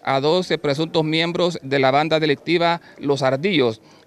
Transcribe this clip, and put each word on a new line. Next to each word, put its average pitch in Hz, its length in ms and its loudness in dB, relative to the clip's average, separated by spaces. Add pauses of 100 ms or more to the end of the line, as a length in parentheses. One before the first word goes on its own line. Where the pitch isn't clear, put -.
a 135 160 0
doce 170 360 0
presuntos 160 460 -2
miembros 170 600 -2
de 135 180 0
la 131 100 4
banda 156 300 2
delictiva 165 600 0 (180)
Los 139 240 -2
Ardillos. 135 580 0 (260)